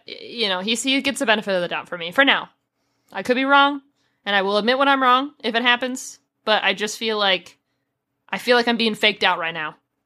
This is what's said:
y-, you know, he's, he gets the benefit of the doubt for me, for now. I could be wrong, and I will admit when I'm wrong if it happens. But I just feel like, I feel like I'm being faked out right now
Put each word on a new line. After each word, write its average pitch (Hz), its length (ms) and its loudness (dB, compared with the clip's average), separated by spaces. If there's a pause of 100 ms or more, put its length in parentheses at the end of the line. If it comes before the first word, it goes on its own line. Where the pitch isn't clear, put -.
y-, - 160 -16
you 208 260 -4
know, 180 120 -2
he's, 226 240 -2
he 269 180 0
gets 277 160 -2
the 269 80 -2
benefit 208 260 2
of 185 80 0
the 175 60 -4
doubt 160 220 -8
for 175 100 -10
me, 170 140 -10
for 269 120 4
now. 226 240 2 (640)
I 190 120 -8
could 247 100 0
be 262 100 -2
wrong, 277 380 4 (420)
and 202 120 0
I 196 60 2
will 196 140 0
admit 226 220 0
when 277 80 2
I'm 277 160 2
wrong 262 300 2 (100)
if 220 140 -4
it 233 60 -2
happens. 247 580 -2 (240)
But 214 180 2
I 196 120 0
just 208 220 -6
feel 220 220 -4
like, 185 400 -2 (680)
I 196 100 -6
feel 247 180 2
like 240 120 2
I'm 233 80 2
being 220 180 0
faked 208 300 0
out 180 160 2
right 165 140 -4
now 156 200 -8 (320)